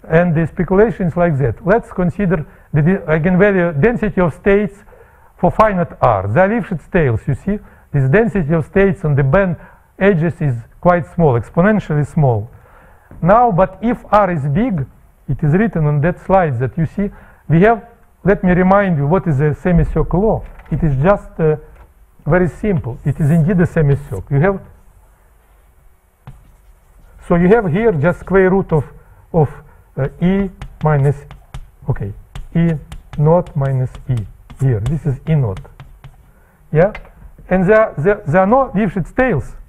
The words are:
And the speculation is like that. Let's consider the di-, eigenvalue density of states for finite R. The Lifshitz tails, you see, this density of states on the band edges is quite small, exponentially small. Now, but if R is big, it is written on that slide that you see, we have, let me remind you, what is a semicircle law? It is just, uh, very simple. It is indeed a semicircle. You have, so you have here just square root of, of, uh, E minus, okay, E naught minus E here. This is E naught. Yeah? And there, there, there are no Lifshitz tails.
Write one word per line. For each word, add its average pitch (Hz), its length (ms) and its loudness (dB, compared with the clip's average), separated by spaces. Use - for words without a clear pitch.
And 170 260 2
the 160 120 0
speculation 185 600 0
is 151 100 -4
like 170 220 0
that. 123 260 -4
Let's 220 280 0
consider 180 540 -2
the 147 100 0
di-, 190 240 0
eigenvalue 175 760 0
density 214 400 0
of 175 140 0
states 202 500 -2
for 175 140 0
finite 196 500 0
R. 104 260 2
The 113 140 0
Lifshitz 190 500 -2
tails, 135 380 0
you 139 60 0
see, 208 240 -6
this 135 180 0
density 185 440 0
of 160 100 0
states 196 400 0
on 147 100 0
the 139 80 2
band 175 340 0
edges 175 420 0
is 143 140 -2
quite 175 340 2
small, 139 240 2
exponentially 170 680 0
small. 120 440 0
Now, 226 300 4
but 185 300 0
if 233 280 -2
R 202 200 2
is 147 180 -4
big, 165 380 -2
it 139 140 -4
is 143 100 0
written 180 340 0
on 147 140 0
that 175 200 0
slide 170 400 0
that 127 160 -4
you 160 100 0
see, 196 240 -4
we 156 140 4
have, 226 240 2
let 202 180 0
me 180 100 2
remind 185 440 2
you, 143 100 -2
what 180 200 0
is 139 140 0
a 151 140 0
semicircle 165 680 0
law? 202 240 0
It 147 120 -4
is 143 200 0
just, 202 260 0
uh, 156 180 0
very 175 220 2
simple. 143 560 -6
It - 160 -4
is 143 100 0
indeed 170 300 2
a 165 60 2
semicircle. 143 640 -2
You 139 100 0
have, 196 200 0
so 180 80 2
you 175 120 4
have 208 220 4
here 214 220 0
just 160 280 -2
square 185 300 2
root 190 220 0
of, 151 120 0
of, 156 180 0
uh, 139 120 -4
E 190 300 0
minus, 143 340 0
okay, 107 240 -6
E 170 180 2
naught 160 380 2
minus 135 340 -2
E 127 80 0
here. 127 200 0
This 139 260 -2
is 131 220 -2
E 160 60 2
naught. 123 260 -2
Yeah? 175 200 2
And 180 200 0
there, 214 300 2
there, 202 280 0
there 165 140 2
are 190 60 2
no 247 280 2
Lifshitz 185 400 -4
tails. 247 380 -2